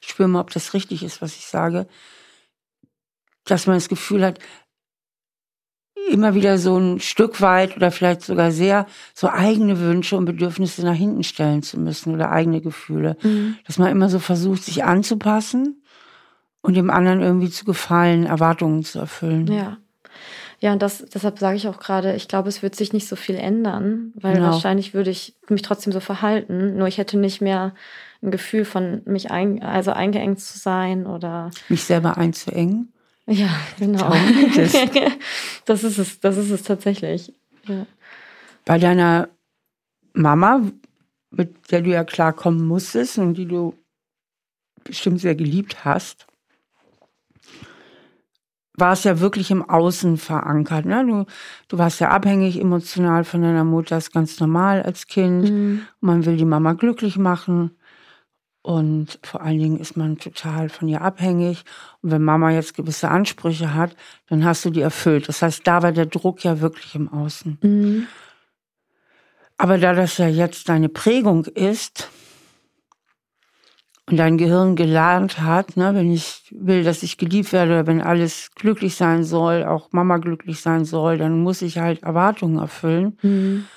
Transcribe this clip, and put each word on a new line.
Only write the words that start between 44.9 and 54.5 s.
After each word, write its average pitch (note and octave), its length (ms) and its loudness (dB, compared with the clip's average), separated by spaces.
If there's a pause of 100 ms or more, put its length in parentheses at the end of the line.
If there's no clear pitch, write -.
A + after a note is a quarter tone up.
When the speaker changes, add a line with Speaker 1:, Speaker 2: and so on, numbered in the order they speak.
Speaker 1:
sehr E3+ 140 0
geliebt D#3+ 500 -4
hast, - 400 -4 (2500)
war F3+ 200 4
es F#3 100 -2
ja F3+ 160 2
wirklich G3 320 0
im F#3 180 0
Außen E3+ 480 2
verankert, D3+ 680 -2
ne? A3 200 0
Du, G#3 200 -2 (420)
du F3+ 100 -6
warst E3+ 220 2
ja E3+ 120 2
abhängig G3 480 2
emotional F3 640 0
von F3 160 -2
deiner E3 240 2
Mutter, E3 320 0
ist - 160 -6
ganz D#3+ 260 -2
normal F3+ 440 2